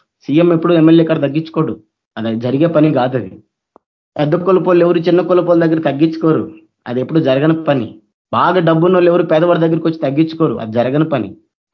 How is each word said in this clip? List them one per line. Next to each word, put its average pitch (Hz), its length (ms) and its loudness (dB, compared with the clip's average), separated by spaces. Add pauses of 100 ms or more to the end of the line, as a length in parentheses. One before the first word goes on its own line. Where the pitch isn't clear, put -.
(220)
సీఎం 170 320 2
ఎప్పుడు 170 200 0
ఎమ్మెల్యే 160 320 4
కాడ 156 160 -2
తగ్గించుకోడు, 143 580 -4 (380)
అది 113 220 -4
జరిగే 127 260 -2
పని 151 280 2
కాదు. 127 240 -2
అది 92 240 -10 (760)
పెద్ద 151 160 0
కులపోళ్ళు 180 500 2
ఎవరు 175 120 2
చిన్న 170 240 2
కులపోళ్ళ 175 440 2
దగ్గర 160 160 0
తగ్గించుకోరు, 151 680 -2 (360)
అది 123 140 -4
ఎప్పుడు 135 180 -2
జరగని 147 440 0
పని. 131 320 -2 (380)
బాగా 165 260 2
డబ్బున్న 165 360 2
వాళ్ళు 175 160 4
ఎవరు 175 120 2
పేదవాడి 170 360 2
దగ్గరికి 165 280 0
వచ్చి 160 120 -4
తగ్గించుకోరు, 147 540 -2
అది 110 180 -10
జరగని 131 340 -2
పని. 117 300 -6 (380)